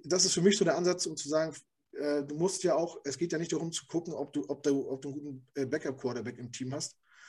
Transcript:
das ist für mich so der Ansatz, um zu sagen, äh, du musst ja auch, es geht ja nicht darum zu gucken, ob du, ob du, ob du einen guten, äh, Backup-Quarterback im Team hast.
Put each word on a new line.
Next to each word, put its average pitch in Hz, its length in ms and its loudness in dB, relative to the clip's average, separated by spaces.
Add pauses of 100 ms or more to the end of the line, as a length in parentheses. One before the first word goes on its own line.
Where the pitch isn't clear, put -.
das 180 200 4
ist 180 100 4
für 170 80 4
mich 202 140 8
so 190 80 4
der 160 120 4
Ansatz, 180 300 2
um 156 100 -4
zu 139 120 -6
sagen, 156 280 0 (420)
äh, 147 240 0
du 147 140 -8
musst 180 260 0
ja 165 140 4
auch, 170 280 -2
es 139 140 -4
geht 170 140 0
ja 156 60 0
nicht 170 140 -2
darum 170 200 -2
zu - 140 -8
gucken, 165 280 -4
ob 143 180 -6
du, 139 160 -2
ob 139 140 -4
du, 139 260 2
ob 131 140 -6
du 143 60 -8
einen 143 120 -8
guten, 139 340 -12
äh, 139 120 -2
Backup-Quarterback 143 720 -4
im 123 140 -12
Team 131 200 -6
hast. 156 240 -8 (320)